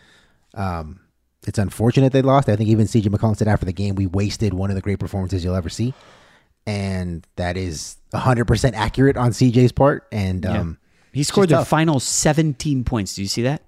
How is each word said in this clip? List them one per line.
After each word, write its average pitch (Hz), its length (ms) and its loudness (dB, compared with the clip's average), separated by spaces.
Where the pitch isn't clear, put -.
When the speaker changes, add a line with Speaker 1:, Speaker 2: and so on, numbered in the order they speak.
Speaker 1:
Um, 87 480 -8
it's - 120 -6
unfortunate 117 540 2
they 135 80 4
lost. 135 300 2
I 104 60 2
think 107 120 0
even 110 180 4
C 113 140 0
J 101 80 2
McCollum 104 300 0
said 107 100 0
after 101 160 0
the 92 80 -4
game, 98 220 -4
"We 95 120 0
wasted 98 460 -2
one 92 180 -2
of 98 60 -4
the 95 60 -6
great 101 160 -2
performances 92 440 -4
you'll 90 140 -2
ever 85 140 -4
see." 123 240 -4
And 95 600 -4
that 90 200 -4
is 90 400 -8
a 107 60 -4
hundred 120 260 0
percent 117 320 0
accurate 120 400 2
on 120 160 2
C 127 180 4
J's 123 220 6
part. - 400 2
And, 92 320 -2
Speaker 2:
Yeah. 90 160 0
Speaker 1:
um, 82 180 -6
Speaker 2:
He 135 80 -2
Speaker 1:
it's 147 80 -2
Speaker 2:
scored 196 180 4
Speaker 1:
just 165 80 6
Speaker 2:
their 165 40 4
Speaker 1:
tough. 127 80 -2
Speaker 2:
final 156 320 2
seventeen 147 840 0
points. 104 300 -4
Do 98 80 -6
you 98 60 -4
see 117 140 -4
that? 135 260 -2